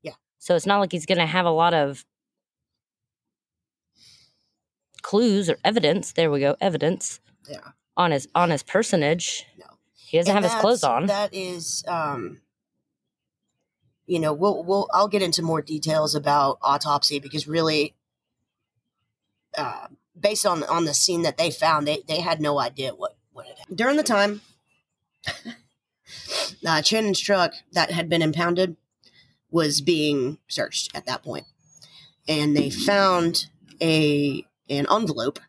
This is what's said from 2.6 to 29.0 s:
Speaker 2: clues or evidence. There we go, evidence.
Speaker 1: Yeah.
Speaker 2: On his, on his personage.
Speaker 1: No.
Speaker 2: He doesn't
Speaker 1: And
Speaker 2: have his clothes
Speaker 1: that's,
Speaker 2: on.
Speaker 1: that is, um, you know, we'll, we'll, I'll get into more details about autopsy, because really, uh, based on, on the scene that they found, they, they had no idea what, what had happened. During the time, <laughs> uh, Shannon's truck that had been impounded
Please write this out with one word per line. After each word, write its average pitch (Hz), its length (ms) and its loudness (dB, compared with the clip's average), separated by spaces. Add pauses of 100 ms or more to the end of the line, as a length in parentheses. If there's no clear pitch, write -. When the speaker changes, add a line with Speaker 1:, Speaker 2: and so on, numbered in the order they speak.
Speaker 2:
clues 202 480 2
or 143 140 0
evidence. 185 480 0
There 165 180 2
we 143 100 0
go, 139 200 2
evidence. 170 600 -2 (280)
Speaker 1:
Yeah. 143 120 -16 (360)
Speaker 2:
On 175 140 2
his, 139 240 -2
on 170 160 4
his 151 120 -2
personage. 170 840 0 (120)
Speaker 1:
No. - 80 -20 (280)
Speaker 2:
He - 240 -2
doesn't 175 160 2
Speaker 1:
And 202 100 2
Speaker 2:
have 175 80 2
his - 80 -2
clothes 220 200 2
Speaker 1:
that's, 143 100 2
Speaker 2:
on. 127 160 0
Speaker 1:
that 302 280 -2
is, 180 520 -8
um, 139 540 -6 (1700)
you 175 120 -2
know, 156 140 0
we'll, 185 320 0
we'll, 196 280 0
I'll 202 160 4
get 202 140 0
into 170 200 -2
more 160 200 0
details 156 520 -2
about 143 480 0
autopsy, 143 560 0
because 139 280 -8
really, 156 480 0 (1600)
uh, 135 320 -8 (300)
based 202 280 0
on, 170 180 0
on 170 200 0
the 151 100 -4
scene 170 280 2
that 156 140 -2
they 170 140 0
found, 156 360 0
they, 151 220 -2
they 156 120 -2
had 165 200 -2
no 147 180 0
idea 127 360 -4
what, - 220 -10 (160)
what - 140 -20
had - 120 -20
happened. - 180 -14
During 254 200 2
the 302 60 2
time, 208 380 2 (880)
<laughs> - 1400 -12
uh, 156 160 2
Shannon's 214 380 0
truck 185 320 2 (200)
that 165 180 0
had 170 180 -4
been 165 140 2
impounded 170 540 0 (720)